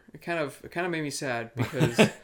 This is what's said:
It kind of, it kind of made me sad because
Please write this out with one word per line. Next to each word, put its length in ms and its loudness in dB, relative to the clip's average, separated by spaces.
It 80 -16
kind 160 -4
of, 260 -4
it 60 -14
kind 160 -4
of 60 -2
made 100 -2
me 80 -4
sad 440 -4
because 440 0